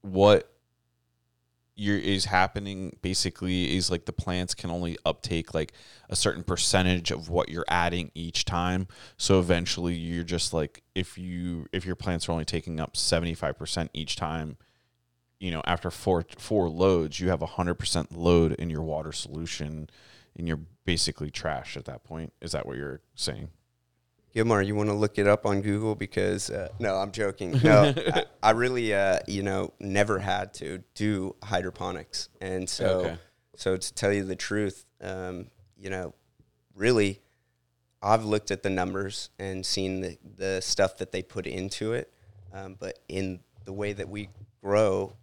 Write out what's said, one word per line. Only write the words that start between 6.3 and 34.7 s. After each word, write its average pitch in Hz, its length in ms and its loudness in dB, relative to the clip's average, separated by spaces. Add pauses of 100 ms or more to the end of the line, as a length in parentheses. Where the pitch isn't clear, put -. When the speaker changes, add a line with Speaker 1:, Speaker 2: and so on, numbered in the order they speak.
Speaker 1:
percentage 92 680 2
of 80 200 -6
what 87 180 2
you're 82 220 -6
adding 87 440 0
each 82 300 -4
time. 90 440 0 (280)
So 95 240 4
eventually 87 540 0
you're 85 320 -4
just, 85 280 -2
like, 78 300 -4 (100)
if - 240 -4
you, 87 540 -6
if 90 140 -4
your 90 100 -2
plants 87 320 -2
are 87 60 0
only 82 100 -2
taking 80 380 -4
up - 160 -6
seventy-five 82 600 0
percent 78 360 -6
each 78 240 -6
time, 78 400 -6 (840)
you 90 120 -4
know, 80 140 -2
after 90 240 0
four, 87 360 0 (120)
four 98 300 2
loads, 85 540 2
you 90 80 2
have 82 120 2
a 82 40 -2
hundred 87 300 -2
percent - 360 -2
load 85 400 6
in 85 180 -4
your 78 120 -4
water 78 320 -4
solution, 76 760 -8 (480)
and 82 120 -4
you're 78 100 0 (240)
basically 80 480 -2
trash 73 460 -4
at 67 80 -10
that 64 180 -14
point. 80 380 -12
Is - 100 -8
that 73 140 -4
what 64 100 -8
you're 69 240 -8 (160)
saying? - 360 -6 (840)
Speaker 2:
Gilmar, 110 300 4
you 104 100 0
wanna 104 180 2
look 104 240 2
it 101 100 6
up 104 180 6
on 98 160 4
Google? 107 340 0
Because, 98 540 -2
uh, 95 200 -6 (100)
no, 101 180 0
I'm 98 140 -2
joking. 101 520 -2
No, 107 300 10 (100)
Speaker 1:
<laughs> - 100 0
Speaker 2:
I, - 120 0 (180)
I 110 80 8
really, 120 420 2
uh, 98 340 4
you 98 160 -2
know, 95 360 -2
never 101 400 2
had 95 360 -2
to 90 280 -10 (100)
do 101 500 0
hydroponics. 92 840 -6 (100)
And 92 300 -4
so, - 160 -4 (160)
Speaker 1:
Okay. 85 160 -2 (380)
Speaker 2:
so 95 220 0
to - 160 -8
tell 101 200 2
you 101 100 0
the 95 120 -4
truth, 104 500 -4 (160)